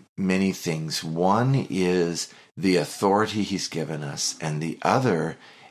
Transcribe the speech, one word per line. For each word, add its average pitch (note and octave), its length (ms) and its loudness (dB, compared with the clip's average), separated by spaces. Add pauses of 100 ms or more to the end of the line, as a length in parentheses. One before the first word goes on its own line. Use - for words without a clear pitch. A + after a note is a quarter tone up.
(160)
many F#2+ 360 2
things. D#2+ 500 -4
One G2 640 2
is F2+ 640 0 (240)
the F2+ 200 2
authority G2+ 640 2
he's G2 260 -4
given D2+ 360 -6
us, - 360 -6
and D2+ 200 -4
the D#2+ 220 -4
other F#2 560 2 (320)